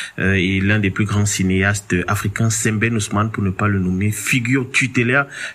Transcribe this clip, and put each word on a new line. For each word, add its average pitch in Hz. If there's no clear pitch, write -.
euh, 95
et 95
l'un 101
des 98
plus 104
grands 104
cinéastes 95
africains, 110
Sembène 110
Ousmane, 104
pour 107
ne 95
pas 104
le 101
nommer, 92
figure 123
tutélaire, 127